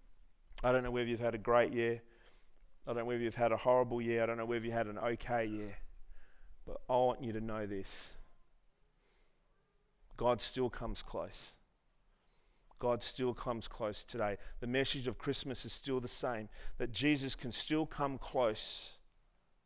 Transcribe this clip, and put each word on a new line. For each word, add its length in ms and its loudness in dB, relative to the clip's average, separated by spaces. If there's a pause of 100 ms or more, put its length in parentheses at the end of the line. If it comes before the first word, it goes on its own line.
(640)
I 100 6
don't 100 6
know 80 -2
whether 180 2
you've 120 0
had 140 2
a 40 0
great 340 8
year. 300 2 (840)
I 40 -4
don't 80 -2
know 80 -2
whether 160 0
you've 120 2
had 160 6
a 60 4
horrible 460 4
year. 200 2
I 40 4
don't 100 0
know 80 -2
whether 220 0
you 60 -4
had 140 2
an 120 -6
okay 480 0
year. 320 -6 (880)
But 220 -6
I 60 2
want 280 4
you 100 -4
to 80 -4
know 260 -4
this. 460 -8 (2000)
God 240 4
still 300 -2
comes 320 -6
close. 500 -8 (1300)
God 240 2
still 320 0
comes 340 -4
close 360 -4
today. 340 -2 (220)
The 60 -4
message 400 0
of 120 -2
Christmas 480 -4
is 60 -6
still 280 -2
the 80 -4
same, 400 -2 (300)
that 140 -2
Jesus 420 2
can 180 -6
still 320 0
come 320 -2
close. 800 -2 (680)